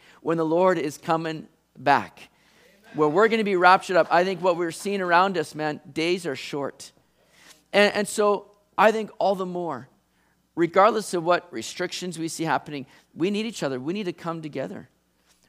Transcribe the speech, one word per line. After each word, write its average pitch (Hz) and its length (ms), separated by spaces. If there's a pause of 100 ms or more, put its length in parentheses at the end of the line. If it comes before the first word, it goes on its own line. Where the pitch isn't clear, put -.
(220)
when 165 160
the 165 80
Lord 175 320
is 147 200
coming 160 500 (300)
back, 127 520 (640)
where 151 140
we're 196 220
gonna 220 160
be 202 100
raptured 180 400
up. 160 160
I 175 140
think 190 160
what 175 160
we're 170 140
seeing 202 280
around 180 380
us, 151 180
man, 151 240 (120)
days 170 360
are 135 80
short. - 560 (800)
And, 202 220
and 208 140
so 208 440 (260)
I 208 140
think 214 260
all 190 180
the 185 100
more, 170 440 (680)
regardless 190 580
of 175 100
what 170 280
restrictions 175 680
we 160 100
see 160 160
happening, 147 420 (280)
we 185 180
need 214 140
each 214 180
other. 135 160
We 143 140
need 208 120
to 175 80
come 165 280
together. 143 480 (600)